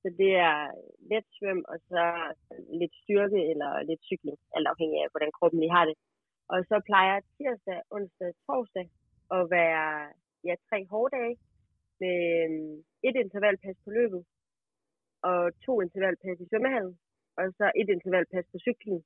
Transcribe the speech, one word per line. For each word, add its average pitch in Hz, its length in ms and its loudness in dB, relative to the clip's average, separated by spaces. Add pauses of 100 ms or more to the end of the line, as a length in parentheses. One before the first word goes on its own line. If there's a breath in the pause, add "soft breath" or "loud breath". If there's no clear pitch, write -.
Så - 60 -8 (140)
det 196 100 6 (180)
er 151 80 2 (540)
let 214 160 -2 (100)
svøm, 190 240 -4 (100)
og 170 60 -10 (120)
så 175 120 0 (800)
lidt 170 140 -2 (100)
styrke 202 360 2 (120)
eller 147 200 -2 (180)
lidt 160 200 -4
cykling, 147 280 -6 (180)
alt 156 180 0
afhængig 156 300 -2
af, 147 80 -2
hvordan 151 260 -2
kroppen 165 220 2
lige 165 180 2
har 175 120 6
det. 156 60 -4 (580)
Og 185 60 2 (100)
så 214 60 2 (140)
plejer 190 260 6 (200)
tirsdag, 233 440 -6 (180)
onsdag, 185 340 -6 (140)
torsdag 233 400 -4 (520)
at 180 60 2 (140)
være, 160 280 4 (640)
ja, 175 60 -2 (160)
tre 214 80 -2 (140)
hårde 220 260 0
dage 240 180 -4 (680)
med, 180 160 0 (280)
øhm, 156 280 -6 (340)
et 247 80 0 (100)
intervalpas 196 600 0
på - 120 -14
løbet 208 240 0 (1080)
og 180 80 2 (260)
to 262 80 0 (120)
intervalpas 185 580 -4
i 170 60 -18
svømmehallen, 220 460 0 (440)
og 185 60 0 (120)
så 208 80 0 (160)
et 196 140 0
intervalpas 180 560 0
på 185 60 -14 (100)
cyklen. 208 380 -4